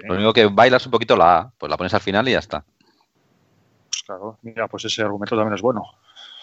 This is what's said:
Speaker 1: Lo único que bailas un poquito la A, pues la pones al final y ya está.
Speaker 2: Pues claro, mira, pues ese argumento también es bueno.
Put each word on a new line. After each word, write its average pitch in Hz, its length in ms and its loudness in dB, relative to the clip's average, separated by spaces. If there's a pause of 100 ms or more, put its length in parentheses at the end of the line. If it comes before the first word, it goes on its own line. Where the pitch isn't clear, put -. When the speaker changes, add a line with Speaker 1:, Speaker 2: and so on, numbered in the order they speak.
Speaker 1:
Lo 92 140 -6
único 107 180 2
que 110 140 6
bailas 120 400 4
un 131 40 -16
poquito 117 240 0
la 87 220 6
A, - 180 -6
pues - 140 -12
la 78 80 -4
pones 90 160 -6
al 101 80 0
final 101 260 -2
y 127 40 0
ya 90 80 2
está. - 260 -8 (1300)
Speaker 2:
Pues - 120 -10
claro, 101 380 -16
mira, 113 260 -8
pues - 180 -12
ese 110 180 -6
argumento 101 320 -6
también 107 180 -2
es 95 80 -8
bueno. 113 220 -2 (600)